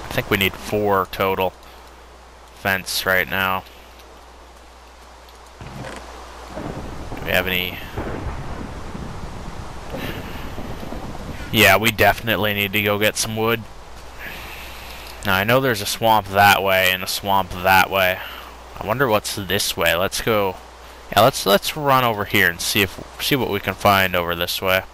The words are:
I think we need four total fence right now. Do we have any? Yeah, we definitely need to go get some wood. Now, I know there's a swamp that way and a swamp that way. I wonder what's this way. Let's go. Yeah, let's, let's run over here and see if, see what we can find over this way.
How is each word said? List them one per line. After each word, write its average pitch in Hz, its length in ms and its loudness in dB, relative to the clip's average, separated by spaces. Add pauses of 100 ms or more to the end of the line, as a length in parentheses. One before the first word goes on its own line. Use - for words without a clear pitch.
I - 60 -12
think - 200 -4
we 110 60 2
need 95 160 2
four 101 600 0
total 95 400 0 (1000)
fence 95 500 -2
right 92 240 2
now. 95 340 0 (3500)
Do - 80 -10
we - 80 -4
have 90 160 2
any? 90 300 -2 (3750)
Yeah, 101 240 8
we 110 120 2
definitely 104 640 2
need 101 200 0
to 104 80 2
go 104 180 2
get 101 160 2
some 110 220 -4
wood. 113 240 0 (1600)
Now, 98 100 2
I 98 100 2
know 123 160 4
there's 120 200 0
a 101 40 -4
swamp 110 420 2
that 98 340 6
way 95 300 4
and 92 100 0
a 92 60 -6
swamp 98 440 0
that 92 380 4
way. 92 300 2 (580)
I - 80 -8
wonder 123 220 2
what's 107 280 0
this 98 420 -2
way. 85 180 4
Let's 95 240 -2
go. 101 380 0 (580)
Yeah, 101 60 6
let's, 127 240 4
let's 190 320 2
run 135 260 4
over 107 220 2
here 98 240 4
and 85 100 -6
see - 220 0
if, - 200 0 (200)
see - 160 2
what 120 120 0
we 98 120 0
can 98 120 -4
find 95 440 4
over 87 180 0
this 85 260 -4
way. 95 220 2 (100)